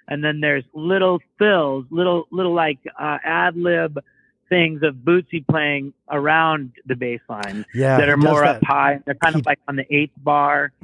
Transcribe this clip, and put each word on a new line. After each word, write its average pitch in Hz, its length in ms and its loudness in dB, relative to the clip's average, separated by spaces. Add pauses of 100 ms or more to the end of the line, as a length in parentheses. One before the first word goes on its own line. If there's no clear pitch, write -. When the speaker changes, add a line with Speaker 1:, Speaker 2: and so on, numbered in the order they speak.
Speaker 1:
And 147 160 -4
then 151 160 -2
there's 143 320 0
little 180 460 0 (200)
fills, 151 520 2
little, 175 400 0
little, 175 240 -2
like, 156 240 -2 (200)
uh, 147 260 -6
ad 170 320 -2
lib 165 420 -2 (500)
things 160 340 0
of 143 140 0
Bootsy 160 520 -2
playing 147 460 -2 (160)
around 151 600 0 (120)
the 127 120 -4
bass 120 320 -6
line 104 440 -8
Speaker 2:
Yeah, 131 260 2
Speaker 1:
that 143 100 6
are 143 80 4
Speaker 2:
he 143 60 4
does 151 100 6
Speaker 1:
more 147 120 4
up 143 140 2
Speaker 2:
that. - 80 0
Speaker 1:
high. 139 400 2
They're 143 80 -2
kind 160 220 0
of 143 60 0
Speaker 2:
He - 40 -12
Speaker 1:
like 143 220 -2
on 139 80 -6
the 135 180 -6
eighth 147 220 0
bar, 143 560 0 (120)